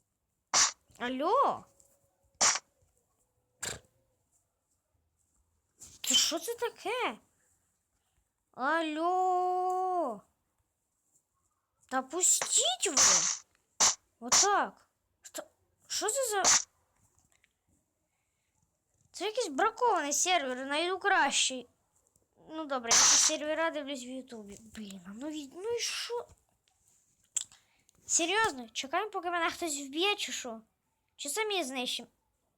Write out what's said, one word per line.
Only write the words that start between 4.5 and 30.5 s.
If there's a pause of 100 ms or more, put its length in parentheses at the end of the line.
Та
що
це
таке? (1300)
Алло? (1700)
Та
пустіть
ви! (1200)
Отак. (340)
Що, (440)
що
це
за... (2750)
Це
якийсь
бракований
сервер,
найду
кращий. (800)
Ну
добре,
я
ці
сервера
дивлюсь
в
Ютубі. (180)
Блін,
а
ну
від-,
ну
і
що? (1800)
Серйозно,
чекаємо,
поки
мене
хтось
вб'є,
чи
що? (540)